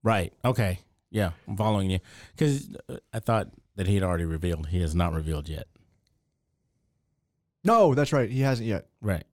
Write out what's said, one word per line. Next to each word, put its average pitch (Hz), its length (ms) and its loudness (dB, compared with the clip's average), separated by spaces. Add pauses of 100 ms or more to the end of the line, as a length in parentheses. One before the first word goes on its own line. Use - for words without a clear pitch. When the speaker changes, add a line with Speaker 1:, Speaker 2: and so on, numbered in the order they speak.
Speaker 1:
Right. 104 300 0 (120)
Okay. 107 360 0 (300)
Yeah, 98 200 0 (160)
I'm 104 100 -6
following 101 340 0
you. 92 100 0 (360)
'Cause, 143 340 0 (180)
uh, - 80 -12 (160)
I 113 80 -6
thought 107 300 0 (260)
that 92 100 -2
he 101 80 4
had 95 80 4
already 87 220 0
revealed. 80 440 -2
He 90 120 0
has 80 140 0
not 87 180 2
revealed 78 360 -4
yet. 76 200 -10 (1900)
Speaker 2:
No, 196 320 6
that's 143 180 2
right. 127 180 2
He 131 100 -2
hasn't 123 280 0
yet. 98 200 -2 (120)
Speaker 1:
Right. 92 320 -2